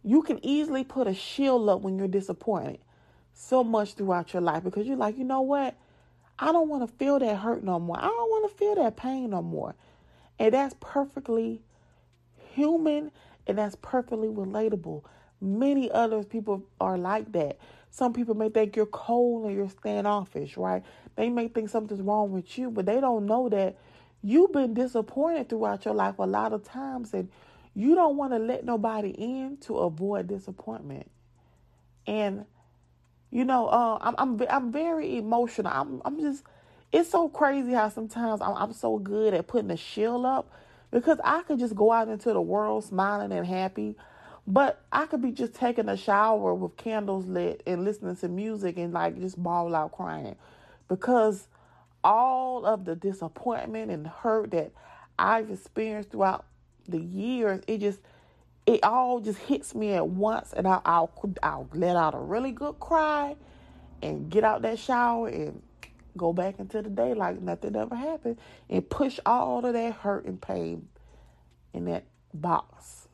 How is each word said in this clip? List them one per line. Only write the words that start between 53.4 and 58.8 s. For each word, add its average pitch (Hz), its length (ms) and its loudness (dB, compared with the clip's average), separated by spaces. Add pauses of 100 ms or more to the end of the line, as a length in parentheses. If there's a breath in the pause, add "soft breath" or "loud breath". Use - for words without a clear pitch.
and 156 160 -8
hurt 220 440 0
that 165 200 -2 (480 loud breath)
I've 220 320 4
experienced 214 580 -6
throughout 196 360 2 (420)
the 175 120 -4
years, 196 680 -2
it 220 100 -2
just, 202 220 -2 (680 soft breath)
it - 180 6